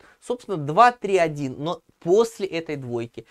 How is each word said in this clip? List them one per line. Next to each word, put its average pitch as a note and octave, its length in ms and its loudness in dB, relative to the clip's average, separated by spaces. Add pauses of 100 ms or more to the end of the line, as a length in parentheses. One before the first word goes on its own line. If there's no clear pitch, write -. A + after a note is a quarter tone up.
(200)
собственно, A3 380 -6
два, E3+ 340 4
три, G3 240 -2
один. D3 420 0
Но E3 220 -6 (180)
после G3+ 480 2
этой D#3+ 300 -6
двойки. A#2+ 540 -8